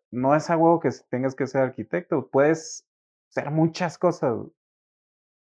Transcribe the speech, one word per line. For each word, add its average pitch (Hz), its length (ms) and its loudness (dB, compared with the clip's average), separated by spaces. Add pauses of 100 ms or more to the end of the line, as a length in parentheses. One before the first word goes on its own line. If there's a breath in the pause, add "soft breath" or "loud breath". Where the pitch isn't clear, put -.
(120)
no 131 240 2
es 156 140 -2
a 170 80 2
huevo 165 220 4
que 147 100 0 (200)
tengas 131 260 -4
que 131 120 -4
ser 135 160 0
arquitecto, 139 680 -6
puedes 156 580 0 (420)
ser 135 220 -6
muchas 160 460 0
cosas, 160 400 -2
güey. 104 140 -12 (920)